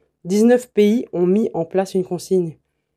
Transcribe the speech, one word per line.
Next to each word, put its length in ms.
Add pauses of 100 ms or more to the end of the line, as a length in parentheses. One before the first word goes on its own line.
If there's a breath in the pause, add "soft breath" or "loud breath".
(260)
Dix-neuf 460
pays 420
ont 140
mis 260
en 100
place 300
une 100
consigne. 540 (400)